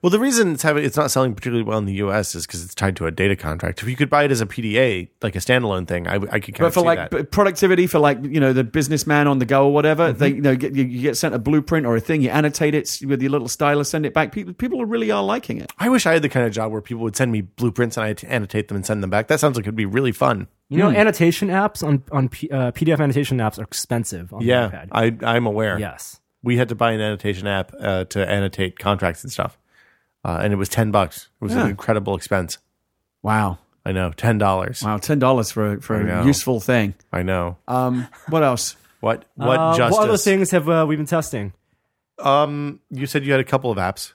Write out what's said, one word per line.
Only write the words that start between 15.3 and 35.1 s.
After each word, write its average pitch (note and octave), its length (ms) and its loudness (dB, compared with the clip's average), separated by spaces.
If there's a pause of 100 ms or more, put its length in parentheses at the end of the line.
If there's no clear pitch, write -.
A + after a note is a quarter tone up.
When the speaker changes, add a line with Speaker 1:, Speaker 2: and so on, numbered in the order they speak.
Speaker 2:
it. - 180 -14
Speaker 1:
I A3+ 120 -2
wish B3+ 160 4
I E3 80 4
had E3 80 4
the D3 80 0
kind B2+ 160 2
of A2 60 0
job A2 200 -4
where A2 100 -6
people A2+ 220 -8
would A2 120 -4
send B2 160 2
me G#2+ 100 0
blueprints A#2+ 560 -2
and A2 80 -2
I'd G#2+ 200 -6
annotate G#2+ 420 -4
them G2+ 80 -8
and F#2+ 100 -6
send G#2+ 180 -2
them F#2+ 60 -4
back. G#2 180 0
That D#3 120 2
sounds D3 160 2
like A2+ 100 -4
it'd G#2+ 100 -6
be A2 100 -2
really A#2+ 260 0
fun. A2+ 360 0 (220)
Speaker 3:
You C#3+ 100 0
know, F#3+ 120 6
Speaker 2:
Hmm. G#3+ 60 2
Speaker 3:
annotation G3+ 520 4
apps F#3+ 360 -2
on, C#3+ 260 2
on C3 180 0
P-, - 220 -10
uh, B2+ 200 -2
P - 140 -2
D E3 60 4
F D3 80 2
annotation C#3 400 0
apps A2 200 -2
are A2 40 -8
expensive F#2+ 680 -6
on G2 60 -14
the A2+ 60 -2
Speaker 1:
Yeah, A#2 460 0
Speaker 3:
iPad. A2+ 320 2
Speaker 1:
I, A#2 120 2
I'm A#2+ 120 2
aware. G#2 320 0
Speaker 3:
Yes. - 400 -10 (240)
Speaker 1:
We A#2+ 140 2
had B2 120 2
to A#2+ 60 -4
buy A#2 160 2
an A2 100 -2
annotation G#2 460 -2
app, G2 320 -2
uh, F#2+ 260 -2
to G2 240 -2
annotate G2 500 -2
contracts F#2+ 440 -2
and - 80 -12
stuff. - 260 -6 (640)
Uh, E2+ 200 -4
and G#2 100 0
it G2+ 40 -2
was F#2+ 120 -4
ten A2 220 0
bucks. G2+ 380 0 (120)
It A2+ 40 -8
was G#2 80 -2
an B3+ 60 0
Speaker 2:
Yeah. F#3 100 0
Speaker 1:
incredible G2+ 460 -2
expense. F2+ 420 -4 (680)
Speaker 2:
Wow. G#2 360 0 (260)
Speaker 1:
I F#2+ 80 -4
know, F#2 180 -2
ten A2+ 260 0
dollars. G2 460 0
Speaker 2:
Wow, G#2+ 140 -2
ten D3 220 -2